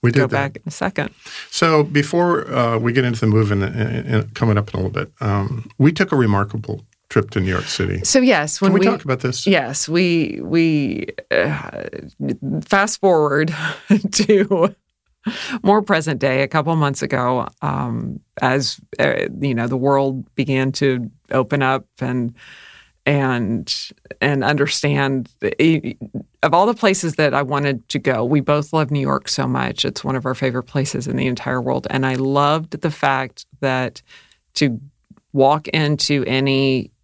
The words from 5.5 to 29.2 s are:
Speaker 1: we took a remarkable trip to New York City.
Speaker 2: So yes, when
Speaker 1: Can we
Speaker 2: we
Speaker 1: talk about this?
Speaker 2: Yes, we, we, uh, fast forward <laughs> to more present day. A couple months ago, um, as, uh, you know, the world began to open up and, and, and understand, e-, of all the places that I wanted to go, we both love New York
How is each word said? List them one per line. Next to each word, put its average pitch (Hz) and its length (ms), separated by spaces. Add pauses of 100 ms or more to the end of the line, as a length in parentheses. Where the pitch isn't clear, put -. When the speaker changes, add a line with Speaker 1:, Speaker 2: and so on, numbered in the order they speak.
Speaker 1:
we 139 120
took 185 220
a 151 40
remarkable 107 680 (240)
trip 107 220
to 104 100
New 92 80
York 90 160
City. 92 400
Speaker 2:
So - 160
yes, 185 400
when 196 100
Speaker 1:
Can 175 40
we 196 60
Speaker 2:
we 208 120
Speaker 1:
talk - 100
about 127 180
this? - 260
Speaker 2:
Yes, 139 420
we, 170 540
we, 151 640 (240)
uh, - 540 (840)
fast 202 340
forward 156 520 (360)
<laughs> 202 240
to 190 600 (880)
more 202 200
present 160 380
day. 139 220
A 135 60
couple 160 280
months 143 260
ago, 127 460 (140)
um, 123 580 (220)
as, 131 360 (220)
uh, - 260 (140)
you 139 140
know, 117 120
the 131 100
world 135 580
began 131 380
to 127 380 (220)
open 135 300
up 131 240 (140)
and, 123 340 (720)
and, 123 840 (300)
and 139 240
understand, 139 840 (280)
e-, 160 360 (480)
of 156 100
all 180 140
the 233 80
places 190 400
that 147 180
I 135 100
wanted 139 460
to 147 100
go, 123 260
we 139 160
both 151 320
love 156 180
New 147 100
York 135 280